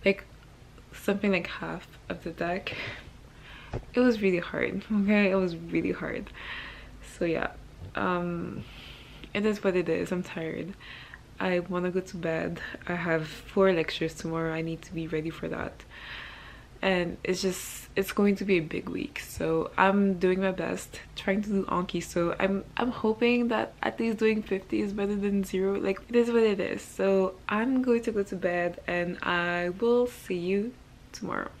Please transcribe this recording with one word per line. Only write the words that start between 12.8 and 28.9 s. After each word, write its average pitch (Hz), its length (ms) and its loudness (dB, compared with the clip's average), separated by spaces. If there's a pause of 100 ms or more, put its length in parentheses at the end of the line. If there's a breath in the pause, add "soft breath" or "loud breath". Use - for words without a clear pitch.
I 175 60 -2
have 165 340 0
four - 440 4
lectures 160 420 0
tomorrow. 165 380 -2
I 160 100 -2
need 165 200 -4
to - 120 -14
be 160 120 -4
ready 156 240 -2
for 160 180 -8
that. - 360 -6 (960 loud breath)
And 180 420 2
it's 185 200 0
just, - 520 -4
it's 196 180 0
going 202 240 6
to 196 80 -4
be 190 120 4
a 165 60 4
big - 260 -4
week. - 320 -6
So 160 560 0
I'm 196 380 6
doing 185 260 2
my 190 120 2
best, - 480 -4 (140)
trying 202 280 0
to 208 80 -4
do 196 160 2
Anki. 180 360 0
So 170 380 0
I'm, 196 240 2 (120)
I'm 240 140 2
hoping 240 580 2
that 220 340 0
at - 180 -2
least 226 180 0
doing 220 240 4
fifty 196 380 -2
is 202 140 0
better 202 200 0
than 202 300 2
zero. 190 340 0
Like, 196 300 0
it 233 80 2
is 240 140 6
what 233 120 6
it 208 160 4
is. - 240 -2
So 190 520 2 (140)
I'm 254 340 2
going 233 220 4
to 226 80 0
go 202 120 0
to 196 120 -6
bed 175 500 0
and 175 360 -2